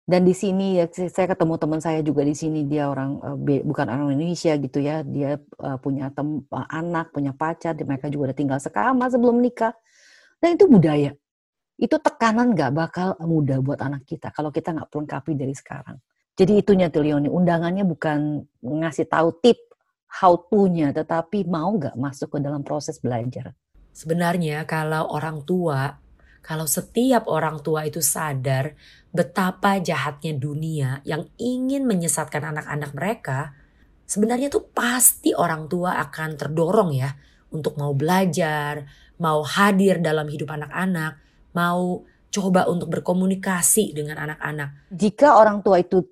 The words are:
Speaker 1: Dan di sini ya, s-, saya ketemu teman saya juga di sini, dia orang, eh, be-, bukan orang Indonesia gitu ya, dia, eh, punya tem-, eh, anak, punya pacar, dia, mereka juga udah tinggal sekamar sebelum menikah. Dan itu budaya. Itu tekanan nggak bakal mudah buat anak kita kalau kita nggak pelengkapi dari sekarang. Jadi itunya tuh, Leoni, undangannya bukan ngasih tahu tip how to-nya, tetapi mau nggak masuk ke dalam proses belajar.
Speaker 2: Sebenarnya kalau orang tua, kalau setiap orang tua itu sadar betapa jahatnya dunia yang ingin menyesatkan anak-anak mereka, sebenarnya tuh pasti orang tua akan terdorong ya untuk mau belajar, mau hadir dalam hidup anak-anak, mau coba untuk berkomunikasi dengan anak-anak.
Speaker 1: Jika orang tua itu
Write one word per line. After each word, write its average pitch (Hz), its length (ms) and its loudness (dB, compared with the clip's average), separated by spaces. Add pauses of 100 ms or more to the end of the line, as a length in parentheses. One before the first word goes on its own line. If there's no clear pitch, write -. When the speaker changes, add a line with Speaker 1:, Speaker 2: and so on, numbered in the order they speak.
Speaker 1:
Dan 180 240 4
di 180 80 6
sini 190 480 0
ya, 165 80 0
s-, 180 240 -6
saya 180 160 0
ketemu 165 320 0
teman 156 160 0
saya 160 240 -2
juga 147 240 0
di 147 80 0
sini, 156 320 -4
dia 143 240 -2
orang, 135 320 -4
eh, 139 160 -8
be-, 139 240 0
bukan 147 240 -2
orang 139 320 -2
Indonesia 165 400 0
gitu 139 240 -4
ya, 147 240 -4
dia, 143 320 -4
eh, 143 400 -10
punya 139 320 -4
tem-, 147 400 -6
eh, - 240 -8
anak, 165 400 -4
punya 139 240 -4
pacar, 165 400 -4
dia, 160 80 -6
mereka 143 240 -4
juga 143 240 -2
udah - 60 -6
tinggal 139 180 0
sekamar 247 560 0
sebelum 240 240 4
menikah. 240 400 0 (640)
Dan 339 160 4
itu 403 80 8
budaya. 151 480 6 (640)
Itu 302 240 2
tekanan 233 560 2
nggak 135 160 2
bakal 170 480 -2
mudah 147 400 0
buat 135 160 -2
anak 135 320 -8
kita 117 240 -10
kalau 151 160 -4
kita 160 240 -4
nggak - 160 -8
pelengkapi 147 480 -6
dari 135 160 -4
sekarang. - 480 -16 (320)
Jadi 196 240 4
itunya 185 320 4
tuh, 151 160 2
Leoni, 143 240 2
undangannya 175 560 2
bukan 151 560 -2 (240)
ngasih 156 400 -4
tahu 165 400 0
tip 233 160 6 (480)
how 180 240 4 (160)
to-nya, 175 400 4
tetapi 165 560 -2
mau 185 320 -2
nggak 139 160 -4
masuk 139 400 -8
ke 147 80 -4
dalam 143 240 -4
proses 147 320 -6
belajar. 123 560 -6 (400)
Speaker 2:
Sebenarnya 165 720 -2
kalau 156 480 -2
orang 156 320 -6
tua, 156 560 -2 (400)
kalau 160 240 -6
setiap 233 640 0
orang 156 320 -2
tua 156 240 -2
itu 156 160 -6
sadar 139 720 -2 (400)
betapa 185 640 0
jahatnya 156 560 -4
dunia 147 720 -4
yang 165 320 -6
ingin 254 480 -2
menyesatkan 165 560 -2
anak-anak 147 560 -8
mereka, 156 560 -6 (560)
sebenarnya 240 400 0
tuh - 240 -4
pasti 240 640 2
orang 160 320 -2
tua 175 400 -2
akan 156 320 -8
terdorong 170 560 2
ya 139 160 -2 (400)
untuk 151 240 -4
mau 143 160 -2
belajar, 151 960 0 (320)
mau 151 240 2
hadir 190 560 4
dalam 156 240 0
hidup 151 300 -8
anak-anak, 156 640 -4 (380)
mau 175 480 -2 (240)
coba 185 400 2
untuk 165 240 -2
berkomunikasi 185 1040 0
dengan 151 320 -8
anak-anak. 151 640 -10
Speaker 1:
Jika 214 480 6
orang 208 240 4
tua 185 160 6
itu 180 300 2